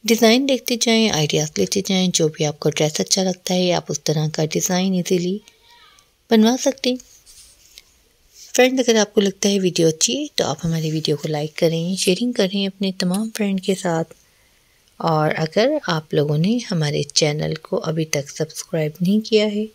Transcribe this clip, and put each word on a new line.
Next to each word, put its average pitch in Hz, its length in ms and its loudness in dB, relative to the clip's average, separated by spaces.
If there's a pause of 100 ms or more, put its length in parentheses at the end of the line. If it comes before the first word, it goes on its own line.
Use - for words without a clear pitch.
डिज़ाइन 226 420 4
देखते 254 320 0
जाएं, 226 340 2
आइडियाज़ 151 460 0
लेते 190 240 0
जाएं, 185 300 0
जो 165 180 2
भी 156 140 -4
आपको 147 260 -2
ड्रेस 151 300 -2
अच्छा 190 240 0
लगता 185 300 -4
है 180 200 0
आप 165 180 -2
उस - 140 -6
तरह 156 240 0
का 156 180 -2
डिज़ाइन 185 480 -2
ईजीली 180 460 -2 (880)
बनवा 226 280 6
सकते 262 320 -2
हैं। 254 80 -2 (1600)
फ्रेंड, 254 260 4
अगर 233 180 2
आपको 208 240 2
लगता 196 280 0
है 202 100 2
वीडियो 175 280 2
अच्छी 165 280 0
है 294 120 -4 (100)
तो - 80 0
आप 139 160 -4
हमारी 160 300 -2
वीडियो 156 260 -2
को 156 120 -8
लाइक 151 260 -4
करें, 165 400 0
शेयरिंग 202 380 -2
करें 196 340 0
अपने 190 260 -4
तमाम 190 360 -2
फ्रेंड 202 320 -2
के 190 140 -2
साथ। 165 380 -4 (880)
और 156 380 2
अगर 226 420 0 (100)
आप 156 240 -2
लोगों 151 240 0
ने 202 220 2
हमारे 151 420 -2 (140)
चैनल 156 480 0
को - 160 -4
अभी 160 280 -2
तक 143 220 -4
सब्सक्राइब 156 720 -6
नहीं 196 200 2
किया 214 260 0
है 208 280 -4